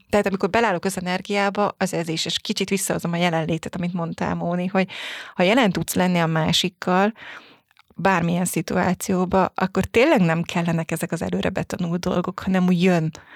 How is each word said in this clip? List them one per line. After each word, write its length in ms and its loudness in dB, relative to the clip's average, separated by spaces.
Tehát 160 2
amikor 240 -2
belállok 340 0
az 160 -2
energiába, 760 -2
az 160 -2
ez 140 -2
is, 160 -2
és 140 -4
kicsit 300 -4
visszahozom 440 -2
a 40 -2
jelenlétet, 600 -2
amit 160 -4
mondtál, 420 -4
Móni, 320 -2
hogy 220 0
ha 80 0
jelen 280 4
tudsz 240 -2
lenni 240 2
a 80 2
másikkal, 840 0
bármilyen 500 2
szituációba, 1080 0
akkor 300 -2
tényleg 360 4
nem 220 2
kellenek 480 -2
ezek 220 -4
az 100 -4
előre 260 -2
betanult 520 -4
dolgok, 400 -2
hanem 260 2
úgy 160 4
jön, 280 4